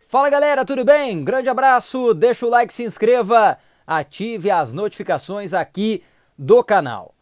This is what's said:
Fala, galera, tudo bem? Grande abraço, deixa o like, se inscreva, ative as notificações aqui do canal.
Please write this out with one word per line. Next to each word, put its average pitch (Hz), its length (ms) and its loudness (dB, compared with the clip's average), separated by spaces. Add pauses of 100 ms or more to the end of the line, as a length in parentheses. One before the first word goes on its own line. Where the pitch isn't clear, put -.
(120)
Fala, 277 160 2
galera, 285 340 2
tudo 262 220 -4
bem? 247 400 2
Grande 247 240 -2
abraço, 254 640 2
deixa 226 320 0
o 233 60 0
like, 233 200 2
se - 120 -10
inscreva, 220 760 2 (300)
ative 190 640 -6
as 160 240 -2
notificações 190 800 -8
aqui 190 480 -4 (340)
do 190 260 4
canal. 127 600 -2